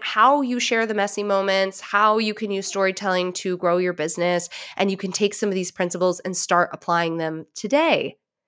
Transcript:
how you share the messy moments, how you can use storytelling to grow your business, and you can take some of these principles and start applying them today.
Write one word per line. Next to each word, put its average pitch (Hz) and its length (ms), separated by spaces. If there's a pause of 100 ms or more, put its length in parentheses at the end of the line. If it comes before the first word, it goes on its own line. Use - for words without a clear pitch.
how 262 400
you 247 180
share 226 260
the 214 80
messy 202 300
moments, 196 560
how 214 380
you 214 160
can 208 180
use 196 160
storytelling 190 640
to 180 240
grow 175 220
your 180 160
business, 175 560 (260)
and 196 160
you 190 60
can 185 160
take 208 200
some 220 140
of 190 80
these 180 160
principles 180 480
and 185 160
start 175 380
applying 170 420
them 160 300 (100)
today. 240 600 (300)